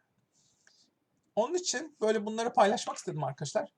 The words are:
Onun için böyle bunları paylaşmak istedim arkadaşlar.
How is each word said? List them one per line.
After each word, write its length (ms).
Onun 180
için 460
böyle 260
bunları 260
paylaşmak 440
istedim 280
arkadaşlar. 540